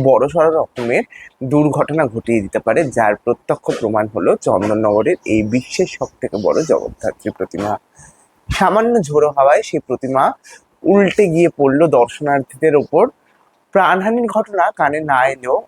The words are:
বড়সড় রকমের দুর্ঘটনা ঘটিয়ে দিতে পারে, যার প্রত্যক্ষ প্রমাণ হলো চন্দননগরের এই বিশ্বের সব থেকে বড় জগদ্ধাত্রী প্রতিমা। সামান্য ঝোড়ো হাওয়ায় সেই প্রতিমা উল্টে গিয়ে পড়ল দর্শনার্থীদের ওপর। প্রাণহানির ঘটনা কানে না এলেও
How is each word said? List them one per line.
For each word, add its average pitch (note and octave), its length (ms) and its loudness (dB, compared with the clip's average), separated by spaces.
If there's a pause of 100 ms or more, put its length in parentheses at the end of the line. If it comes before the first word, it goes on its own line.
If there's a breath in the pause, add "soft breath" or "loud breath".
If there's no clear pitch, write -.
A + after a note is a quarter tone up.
বড়সড় D#3+ 520 2
রকমের B2+ 480 -2 (400 loud breath)
দুর্ঘটনা D3 640 0
ঘটিয়ে A2+ 360 -2
দিতে G2 180 -4
পারে, B2+ 240 0
যার A2 320 0
প্রত্যক্ষ - 640 -4
প্রমাণ A2 280 -2
হলো G#2+ 280 -2
চন্দননগরের G#2+ 800 0 (100)
এই A2 180 0
বিশ্বের B2+ 420 -2
সব - 220 -10 (140)
থেকে A2+ 220 -6
বড় F2 220 0
জগদ্ধাত্রী G#2 680 -4
প্রতিমা। G2 460 -6 (720 soft breath)
সামান্য A3 520 2
ঝোড়ো D3 280 2
হাওয়ায় D3 340 4
সেই D#3 160 -6
প্রতিমা C3 520 -2 (520 loud breath)
উল্টে G3 440 2
গিয়ে E3 300 2
পড়ল C#3+ 300 2
দর্শনার্থীদের C#3+ 880 0
ওপর। D#3+ 340 2 (640)
প্রাণহানির G3 560 0
ঘটনা G#3 440 -2
কানে D3+ 280 -2
না C3+ 280 0
এলেও C3+ 400 -2